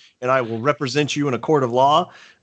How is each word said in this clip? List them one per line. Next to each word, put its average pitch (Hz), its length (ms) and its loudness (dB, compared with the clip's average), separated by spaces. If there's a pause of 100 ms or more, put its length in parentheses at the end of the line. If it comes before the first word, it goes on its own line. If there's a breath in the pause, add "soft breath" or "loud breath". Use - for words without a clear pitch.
<laughs> - 160 -20
and 123 100 -2
I 131 120 2
will 113 180 -6
represent 143 560 -2
you 147 120 -2
in 127 40 -2
a 117 60 0
court 143 240 0
of 120 100 0
law. 143 400 2 (300 loud breath)